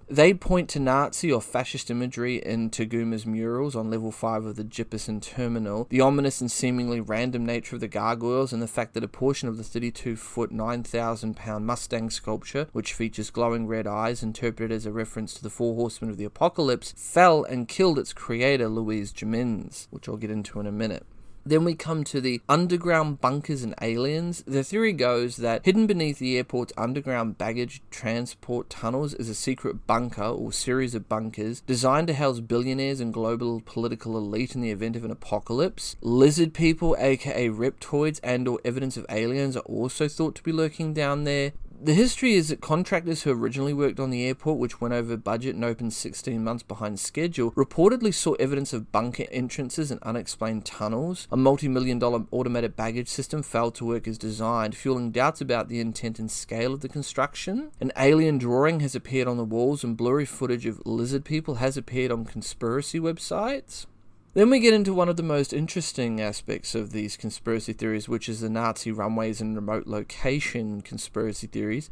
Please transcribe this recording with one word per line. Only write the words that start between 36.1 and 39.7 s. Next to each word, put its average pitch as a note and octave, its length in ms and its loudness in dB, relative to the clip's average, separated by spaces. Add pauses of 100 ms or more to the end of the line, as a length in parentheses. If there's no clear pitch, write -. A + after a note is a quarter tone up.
people, D#3+ 460 4
A C3+ 180 4
K B2 300 0
A A2+ 40 2
reptoids, C#3+ 720 0
and B2+ 240 0
or A#2+ 160 0
evidence C3 340 -2
of A2 120 -8
aliens B2+ 460 0
are A#2+ 60 -4
also C3 460 -2